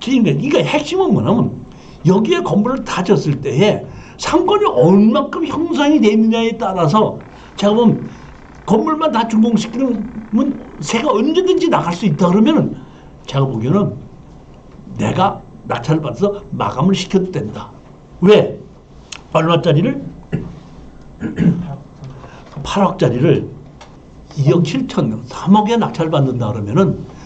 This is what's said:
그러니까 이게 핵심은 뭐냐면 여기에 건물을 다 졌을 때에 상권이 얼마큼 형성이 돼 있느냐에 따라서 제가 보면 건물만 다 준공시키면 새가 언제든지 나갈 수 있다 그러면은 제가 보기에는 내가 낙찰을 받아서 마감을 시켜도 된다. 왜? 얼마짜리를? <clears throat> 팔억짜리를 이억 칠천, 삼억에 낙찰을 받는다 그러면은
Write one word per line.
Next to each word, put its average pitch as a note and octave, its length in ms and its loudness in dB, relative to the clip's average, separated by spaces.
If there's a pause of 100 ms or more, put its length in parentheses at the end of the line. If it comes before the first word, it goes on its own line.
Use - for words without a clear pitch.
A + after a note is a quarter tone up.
그러니까 A3+ 300 2
이게 B3+ 320 0
핵심은 D#4 500 0
뭐냐면 - 480 0 (440)
여기에 A3 360 2
건물을 A3+ 420 0
다 - 180 -6
졌을 D#3 380 2
때에 D3+ 460 0 (320)
상권이 F#4+ 480 2
얼마큼 G#3+ 800 4
형성이 D4 540 0
돼 G#3+ 100 6
있느냐에 A3 480 2
따라서 F3+ 600 0 (380)
제가 G3+ 180 2
보면 A3+ 340 2 (580)
건물만 D#4 460 0
다 G#3 160 0
준공시키면 A#3 1000 -2 (520)
새가 A#3 320 -4
언제든지 E4+ 560 0
나갈 E3+ 260 -2
수 - 120 -8
있다 E3+ 220 2
그러면은 G#3+ 480 2 (500)
제가 C#3 200 0
보기에는 C3 480 -2 (1040)
내가 A#2+ 420 -2 (280)
낙찰을 D3+ 340 -2
받아서 G3+ 480 -4
마감을 C3 440 0
시켜도 - 360 -2
된다. - 400 -8 (500)
왜? F#3+ 380 6 (720)
얼마짜리를? E3 720 2 (1160)
<clears throat> - 420 0 (1000)
팔억짜리를 C3+ 840 0 (920)
이억 E3 260 4
칠천, B2 640 -2
삼억에 G#3+ 500 2
낙찰을 D#3+ 340 -2
받는다 B2 420 0
그러면은 A2 460 0 (280)